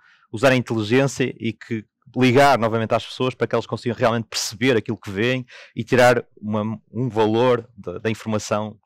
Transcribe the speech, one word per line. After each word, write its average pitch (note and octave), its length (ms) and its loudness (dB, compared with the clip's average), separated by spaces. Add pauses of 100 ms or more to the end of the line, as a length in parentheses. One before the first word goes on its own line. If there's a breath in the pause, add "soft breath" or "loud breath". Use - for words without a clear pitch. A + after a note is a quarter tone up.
(320 soft breath)
usar C3 200 2
a C3 40 4
inteligência A#2+ 800 0
e A2+ 140 -6
que - 320 -10 (320)
ligar C3 420 6
novamente A2+ 360 0
às A2 100 -2
pessoas B2+ 300 -4
para A#2+ 120 -4
que - 80 -6
elas A2+ 120 -2
consigam A#2 320 -6
realmente A#2 300 0
perceber A#2 500 -2
aquilo G#2+ 180 -4
que - 140 -14
veem B2 340 -2 (320 loud breath)
e A2+ 80 -4
tirar B2 400 4 (160)
uma, G#2+ 400 -4 (100)
um A#2+ 200 -4
valor A2+ 680 2
da, F2+ 220 -12
da A2+ 120 -4
informação G#2+ 760 -4